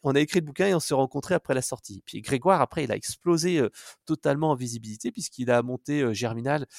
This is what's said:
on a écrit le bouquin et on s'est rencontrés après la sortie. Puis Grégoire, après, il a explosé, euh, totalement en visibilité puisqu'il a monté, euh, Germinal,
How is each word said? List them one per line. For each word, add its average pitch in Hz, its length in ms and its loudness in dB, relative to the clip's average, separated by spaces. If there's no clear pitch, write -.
on 139 140 2
a 143 60 6
écrit 156 180 2
le 156 60 0
bouquin 147 220 0
et 196 60 4
on 165 60 2
s'est - 140 -2
rencontrés 135 420 0
après - 180 -2
la 127 80 2
sortie. 104 440 -10
Puis - 160 -12
Grégoire, 143 400 2
après, 143 240 -2
il 113 60 -4
a 104 40 2
explosé, 170 640 0
euh, 113 100 4
totalement 151 460 0
en 139 40 4
visibilité 117 560 -6
puisqu'il 127 400 -4
a 120 100 6
monté, 127 400 -2
euh, 117 120 2
Germinal, 117 540 -2